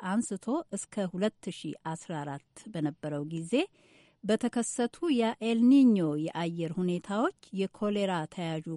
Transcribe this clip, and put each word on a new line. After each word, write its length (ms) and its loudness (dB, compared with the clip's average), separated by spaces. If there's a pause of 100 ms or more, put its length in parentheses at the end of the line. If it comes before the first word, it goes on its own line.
አንስቶ 420 -4 (260)
እስከ 360 -6
ሁለት 440 -4
ሺህ 220 -10 (140)
አስራ 300 -8
አራት 420 -10 (100)
በነበረው 560 -4
ጊዜ 280 -6 (680)
በተከሰቱ 760 0 (160)
የኤልኒኞ 840 6 (200)
የአየር 560 -2
ሁኔታዎች 680 -2 (140)
የኮሌራ 600 -2 (160)
ተያዡ 480 -6